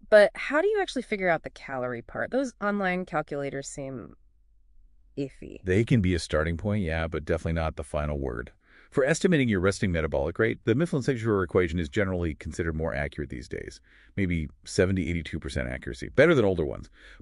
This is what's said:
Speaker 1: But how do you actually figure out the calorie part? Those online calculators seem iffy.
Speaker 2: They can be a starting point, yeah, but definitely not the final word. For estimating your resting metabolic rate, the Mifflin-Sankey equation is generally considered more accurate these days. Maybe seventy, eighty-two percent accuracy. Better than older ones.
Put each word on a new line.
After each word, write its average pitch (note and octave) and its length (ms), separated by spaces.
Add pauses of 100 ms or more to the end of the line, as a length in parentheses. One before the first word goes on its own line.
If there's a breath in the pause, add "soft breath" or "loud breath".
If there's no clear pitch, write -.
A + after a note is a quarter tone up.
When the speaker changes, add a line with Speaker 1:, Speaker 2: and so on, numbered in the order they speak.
Speaker 1:
But G#3 260
how - 260
do G4 80
you G#4+ 120
actually D4 200
figure F#3+ 260
out D#3+ 160
the C3+ 60
calorie B2 520
part? - 300
Those B3+ 300
online G3 420
calculators C#3+ 640
seem C3+ 460 (1040)
iffy. B2+ 480
Speaker 2:
They F#2 180
can A#2+ 160
be F2+ 160
a E2 40
starting D#2+ 360
point, G#2 280
yeah, D#2+ 240
but D#2 180
definitely E2 340
not D#2+ 160
the - 80
final D2 340
word. B1 360 (360 soft breath)
For C#3 140
estimating D3+ 460
your G2+ 100
resting G2 320
metabolic D2+ 480
rate, A2+ 240
the A2+ 100
Mifflin-Sankey A#2 680
equation F2 340
is E2 120
generally F2+ 460
considered E2 380
more D#2 220
accurate C#2+ 340
these B1 200
days. - 320 (340 soft breath)
Maybe F2 320 (160)
seventy, F#2 460
eighty-two E2+ 300
percent C2+ 280
accuracy. B1 400
Better E3 260
than B2 120
older F2 200
ones. G#1+ 240 (320 loud breath)